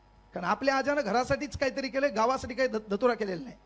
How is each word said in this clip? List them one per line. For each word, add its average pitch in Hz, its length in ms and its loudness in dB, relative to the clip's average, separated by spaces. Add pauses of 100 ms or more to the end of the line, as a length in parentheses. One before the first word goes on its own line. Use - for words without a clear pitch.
(340)
कारण 180 120 -6
आपल्या 269 300 2
आजानं 285 280 2
घरासाठीच 247 540 0
काहीतरी 269 300 -2
केलंय, 269 200 0
गावासाठी 240 460 0
काही 254 140 2
ध-, 220 80 -4 (140)
धतुरा 226 240 2
केलेला 196 280 -4
नाही. 247 120 -14 (120)